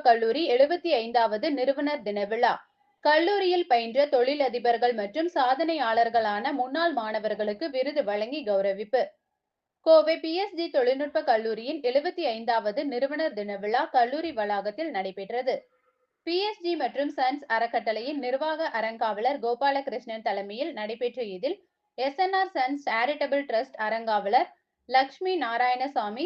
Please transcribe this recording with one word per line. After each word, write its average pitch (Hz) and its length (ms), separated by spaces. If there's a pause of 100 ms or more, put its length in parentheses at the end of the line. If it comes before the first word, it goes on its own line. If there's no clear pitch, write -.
கல்லூரி 233 420 (100)
எழுபத்தி 302 460
ஐந்தாவது 226 480 (100)
நிறுவனர் 277 440
தின 208 240
விழா. 226 280 (520)
கல்லூரியில் 349 640
பயின்ற 233 420
தொழிலதிபர்கள் 240 840
மற்றும் 294 360
சாதனையாளர்களான 240 1160
முன்னாள் 285 400
மாணவர்களுக்கு 214 760
விருது 277 340
வழங்கி 220 440
கௌரவிப்பு. 202 540 (840)
கோவை 320 340
பி 320 140 (100)
எஸ் 392 160
ஜி 339 100
தொழில்நுட்ப 285 540
கல்லூரியின் 226 580
எழுபத்தி 294 520
ஐந்தாவது 226 480 (120)
நிறுவனர் 277 460
தின 202 180
விழா 214 280 (100)
கல்லூரி 277 380
வளாகத்தில் 208 640
நடைபெற்றது. 196 580 (720)
பி 339 100 (120)
எஸ் 415 160
ஜி 349 100
மற்றும் 285 420
சன்ஸ் 269 300
அறக்கட்டளையின் 226 800
நிர்வாக 311 420 (100)
அறங்காவலர் 226 640
கோபாலகிருஷ்ணன் 240 880
தலைமையில் 208 440
நடைபெற்ற 233 480 (140)
இதில் 262 240 (380)
எஸ் 285 280
என் 381 140
ஆர் 381 160
சன்ஸ் 285 340
சேரிட்டபிள் 277 600
ட்ரஸ்ட் 240 280 (100)
அறங்காவலர் 220 640 (400)
லட்சுமி 277 480
நாராயணசாமி 247 880